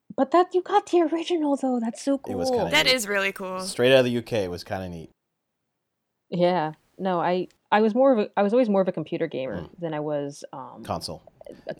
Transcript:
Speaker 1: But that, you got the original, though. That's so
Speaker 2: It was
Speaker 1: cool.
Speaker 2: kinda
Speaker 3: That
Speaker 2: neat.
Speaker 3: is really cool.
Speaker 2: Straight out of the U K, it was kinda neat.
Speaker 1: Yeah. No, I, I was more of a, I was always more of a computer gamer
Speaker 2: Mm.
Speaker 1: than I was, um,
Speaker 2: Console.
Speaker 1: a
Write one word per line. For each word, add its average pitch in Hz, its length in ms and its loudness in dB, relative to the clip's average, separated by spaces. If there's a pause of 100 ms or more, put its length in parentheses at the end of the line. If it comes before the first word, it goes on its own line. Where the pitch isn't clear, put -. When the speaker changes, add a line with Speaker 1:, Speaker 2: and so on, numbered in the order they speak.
(160)
Speaker 1:
But 262 160 0
that, 349 220 4
you 359 80 2
got 403 280 0
the 349 120 6
original, 311 540 0
though. 254 240 -2
That's 226 220 -6
so 277 260 0
Speaker 2:
It 254 80 -6
was 262 140 -2
Speaker 1:
cool. 247 80 0
Speaker 2:
kinda 175 140 0
Speaker 3:
That 302 140 2
Speaker 2:
neat. 262 80 4
Speaker 3:
is 226 140 -2
really 196 240 0
cool. 185 280 -8
Speaker 2:
Straight 135 320 2
out 135 80 8
of 127 40 4
the 123 80 0
U 120 100 -2
K, 107 220 -2
it 90 60 -4
was 87 140 -10
kinda 95 240 -8
neat. 85 220 -14 (1160)
Speaker 1:
Yeah. 175 440 2 (260)
No, 180 220 0
I, 180 280 0 (240)
I 208 80 4
was 220 140 2
more 269 180 6
of 226 60 4
a, 208 180 -2
I 202 60 2
was 202 100 2
always 247 160 4
more 196 140 4
of 180 60 0
a 180 40 -2
computer 165 340 -4
gamer 131 360 -8
Speaker 2:
Mm. - 160 -14
Speaker 1:
than 165 160 -6
I 151 60 -6
was, 147 520 -6
um, 123 320 -16
Speaker 2:
Console. 87 380 -8 (260)
Speaker 1:
a - 320 -14